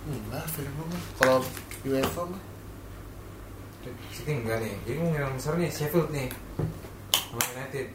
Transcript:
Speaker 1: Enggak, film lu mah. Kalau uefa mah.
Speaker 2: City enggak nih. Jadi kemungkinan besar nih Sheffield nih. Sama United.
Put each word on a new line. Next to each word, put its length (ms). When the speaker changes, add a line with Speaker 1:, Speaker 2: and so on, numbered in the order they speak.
Speaker 1:
Enggak, 460
film 240
lu 120
mah. 160
Kalau 220
uefa 400
mah. 180
Speaker 2:
City 260
enggak 240
nih. 140
Jadi 140
kemungkinan 360
besar 220
nih 140
Sheffield 420
nih. 160
Sama 300
United. 440